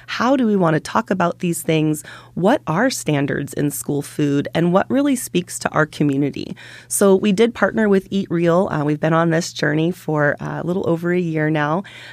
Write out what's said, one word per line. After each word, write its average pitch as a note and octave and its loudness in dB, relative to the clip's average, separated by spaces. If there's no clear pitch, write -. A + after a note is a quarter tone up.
How B3+ 0
do C4 2
we G#3 2
want E3 2
to D3+ 0
talk - -2
about F3+ -2
these E3+ -2
things? D#3 0
What G3+ 2
are F#3 0
standards C#3+ -2
in C#3+ -2
school C#3+ -4
food C#3+ -2
and F3 2
what G3 2
really C#4 2
speaks - -4
to - -4
our D#3 0
community? C#3+ -2
So G3 4
we G#3 2
did A3+ 2
partner G#3+ 0
with F#3+ 2
Eat G3 -2
Real. E3+ 2
Uh, D3+ -2
we've D3+ 0
been E3 2
on E3 4
this E3 0
journey D#3 0
for, D3+ 0
uh, D3 -6
a D#3 -6
little F3+ -2
over E3+ 0
a F3+ 2
year D#3 0
now. D#3 0